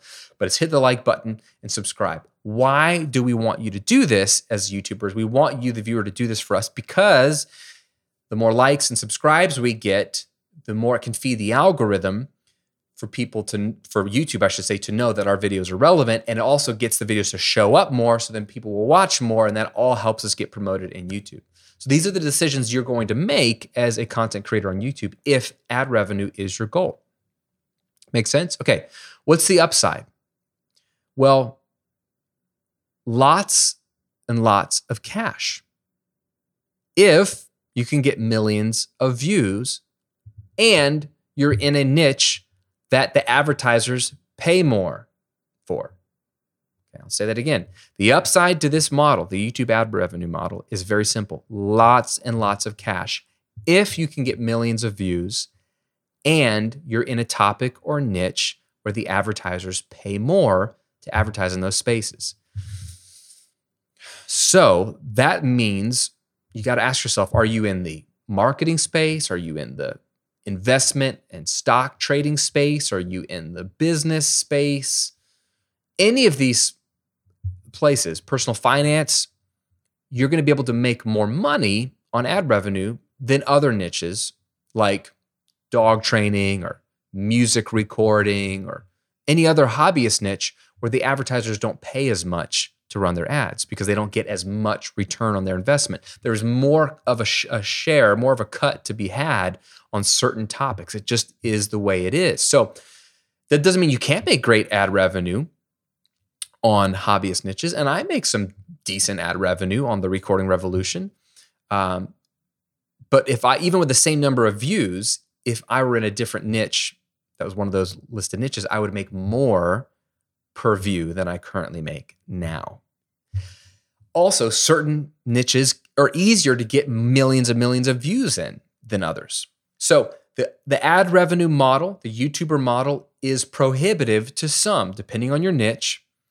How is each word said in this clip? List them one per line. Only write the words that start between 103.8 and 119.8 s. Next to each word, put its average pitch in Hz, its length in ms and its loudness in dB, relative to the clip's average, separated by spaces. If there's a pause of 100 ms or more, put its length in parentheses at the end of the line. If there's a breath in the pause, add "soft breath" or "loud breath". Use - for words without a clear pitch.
mean 165 80 4
you 127 80 2
can't 165 280 -2
make 180 160 -2
great 107 300 2
ad 98 220 2
revenue 95 540 0 (1160)
on 101 300 2
hobbyist 95 500 -2
niches. 98 300 -6
And 143 160 -2
I 175 140 -2
make 339 220 -4
some 98 280 -2 (320)
decent 98 340 -4
ad 87 180 -4
revenue 92 480 0
on 110 140 -2
the 92 100 -2
recording 95 380 0
revolution. 92 640 -2 (580 soft breath)
Um, 95 440 -4 (960)
but 135 180 4
if 123 160 -2
I, 127 140 4
even 175 220 2
with 160 100 2
the 131 60 0
same 151 260 2
number 131 240 2
of 104 160 0
views, 117 580 -2 (240)
if 117 240 -4
I 127 160 0
were 123 140 0
in 110 80 0
a 104 60 0
different 107 340 -6
niche, - 520 -4 (400)
that - 80 -6
was 95 100 -10
one 101 120 -4
of 95 60 -4
those 92 240 -2 (120)
listed 104 300 -8
niches, 117 320 -6
I 107 80 -2
would 101 140 -4
make 98 180 -8
more 98 800 0 (640)